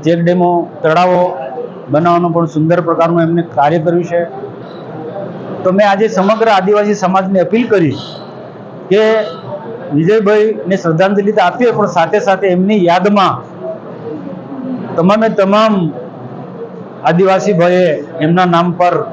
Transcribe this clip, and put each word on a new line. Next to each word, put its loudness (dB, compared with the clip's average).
ચેકડેમો, 2
તળાવો 2
બનાવવાનું 2
પણ 2
સુંદર 0
પ્રકારનું 2
એમને 2
કાર્ય 0
કર્યું 0
છે. -2
તો 2
મેં 4
આજે 2
સમગ્ર 2
આદિવાસી 2
સમાજને 0
અપીલ 0
કરી 2
કે 4
વિજયભાઈને 2
શ્રદ્ધાંજલિ 2
તો 2
આપીએ, 2
પણ 0
સાથે 2
સાથે 0
એમની 2
યાદમાં 2
તમામે 2
તમામ 2
આદિવાસી 2
ભાઈએ 2
એમના 2
નામ 2
પર 0